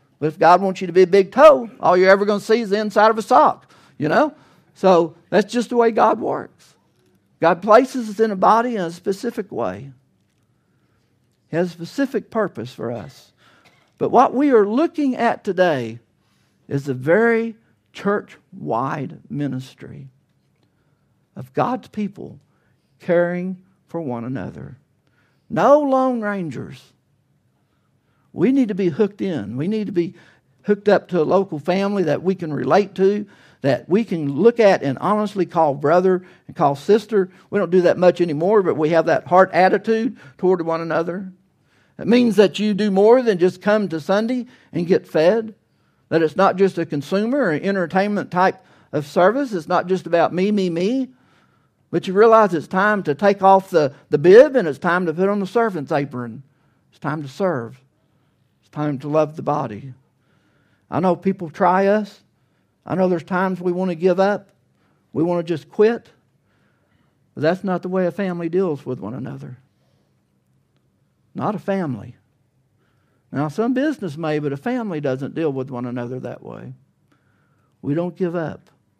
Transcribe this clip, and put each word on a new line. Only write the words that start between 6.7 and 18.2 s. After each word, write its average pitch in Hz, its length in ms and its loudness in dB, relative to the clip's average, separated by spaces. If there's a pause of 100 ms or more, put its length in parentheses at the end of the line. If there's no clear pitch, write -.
God 170 220 2
places 226 480 4
us 202 100 -12
in 220 120 2
a 196 40 -4
body 220 400 2
in 202 60 -4
a 170 100 -4
specific 196 600 -8
way. 110 400 -8 (1600)
He 156 80 -6
has 180 100 -2
a 165 60 -10
specific 214 580 -6
purpose 156 420 -6
for - 180 -8
us. - 420 -14 (640)
But 147 120 -2
what 240 240 4
we 277 180 2
are 214 140 6
looking 262 500 -2
at - 280 -2
today 156 560 -2 (680)
is 139 180 -6
the 139 100 -4
very 226 600 0 (380)
church-wide 143 1300 -6 (100)